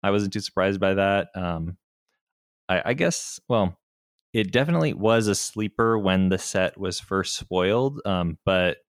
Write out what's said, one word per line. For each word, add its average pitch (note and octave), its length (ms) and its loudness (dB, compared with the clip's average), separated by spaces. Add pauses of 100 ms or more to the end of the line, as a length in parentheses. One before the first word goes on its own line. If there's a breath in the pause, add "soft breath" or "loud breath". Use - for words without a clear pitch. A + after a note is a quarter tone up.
I G2 80 0
wasn't G2+ 240 0
too G#2+ 60 -4
surprised G2 400 0
by F#2+ 160 2
that. G2 400 2
Um, F2 420 -6 (880)
I, F#2 180 2
I B2 80 0
guess, E3+ 540 -2
well, G2+ 300 0 (560)
it G#2 180 0
definitely D#3 420 0
was A2 340 2
a G2 80 2
sleeper A2 640 -2
when F#2+ 300 2
the F#2 100 2
set - 360 -2
was F#2 240 -6
first - 360 -4
spoiled, A#2 680 -2
um, F2 420 -2
but F2+ 320 2 (220)